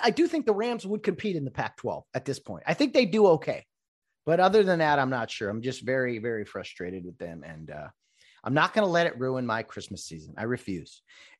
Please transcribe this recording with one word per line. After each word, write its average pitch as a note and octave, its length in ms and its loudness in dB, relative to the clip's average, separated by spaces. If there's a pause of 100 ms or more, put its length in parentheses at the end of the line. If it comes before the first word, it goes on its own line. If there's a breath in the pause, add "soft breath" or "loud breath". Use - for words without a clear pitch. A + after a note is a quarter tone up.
I A#3+ 60 6
do D#4+ 160 2
think D#4+ 200 -2
the G#3+ 80 2
Rams A3+ 320 -4
would G3+ 160 -4
compete G3 340 -2
in C#3+ 80 -4
the B2+ 60 -6
Pac-twelve G#2+ 540 -6 (100)
at B2+ 100 -4
this C#3 140 -6
point. - 280 -14
I D#3+ 80 0
think C#4 200 0
they B3+ 100 6
do G#3 220 6
okay. D#3+ 400 2 (580)
But E3+ 160 4
other F#3+ 220 6
than F#3 160 4
that, D3+ 200 4
I'm C3 120 2
not A#2+ 200 -4
sure. G2+ 200 -4
I'm A2 120 -6
just B2+ 220 -6
very, B2 340 0
very A2 260 -4
frustrated F#2 600 -10
with F2+ 140 -14
them. E2 260 -10
And, D#2 260 -14
uh, D2+ 180 -12 (540 soft breath)
I'm B2+ 120 -2
not D#3 180 4
gonna G#3+ 140 4
let E3+ 200 4
it A#2+ 120 -2
ruin C3 260 -2
my A2+ 180 -2
Christmas - 440 -14
season. D#2+ 320 -16
I A2 60 -4
refuse. G2+ 580 -6 (380 loud breath)